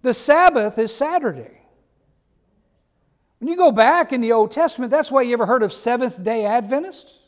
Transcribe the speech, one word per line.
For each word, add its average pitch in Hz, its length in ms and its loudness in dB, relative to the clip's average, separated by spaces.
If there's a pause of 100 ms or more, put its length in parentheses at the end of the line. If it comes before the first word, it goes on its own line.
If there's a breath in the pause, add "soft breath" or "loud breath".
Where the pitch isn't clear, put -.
The 247 120 0
Sabbath 285 640 2
is 220 160 -2
Saturday. 285 680 -4 (1800)
When 247 80 -6
you 339 80 -4
go 349 160 4
back 269 400 4
in 254 80 -2
the 226 120 0
Old 220 200 2
Testament, 254 400 -2
that's 294 180 0
why 262 120 2
you 240 100 -2
ever 233 140 0
heard 226 180 2
of 196 80 -4
Seventh-day 233 760 -4
Adventists? 240 800 -4